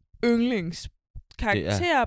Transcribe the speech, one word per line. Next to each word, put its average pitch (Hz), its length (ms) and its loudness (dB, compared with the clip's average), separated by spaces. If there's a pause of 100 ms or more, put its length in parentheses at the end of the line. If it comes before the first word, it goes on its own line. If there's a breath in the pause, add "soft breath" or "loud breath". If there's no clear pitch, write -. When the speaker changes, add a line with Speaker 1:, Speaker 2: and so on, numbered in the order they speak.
(240)
Speaker 1:
yndlings. 233 580 0
Speaker 2:
Det - 80 -12 (560)
er 208 60 2
Speaker 1:
Karakter, 220 540 2